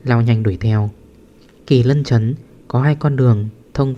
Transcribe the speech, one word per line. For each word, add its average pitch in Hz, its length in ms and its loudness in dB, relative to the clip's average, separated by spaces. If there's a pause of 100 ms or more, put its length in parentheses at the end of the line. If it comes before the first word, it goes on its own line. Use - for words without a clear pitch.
lao 117 180 0
nhanh 113 200 0
đuổi 101 180 -2
theo. 107 300 0 (760)
Kỳ 127 160 2
Lân 139 220 0
Trấn 117 300 0 (340)
có 123 120 -2
hai 147 140 2
con 143 220 -2
đường 113 320 2 (260)
thông 135 240 -2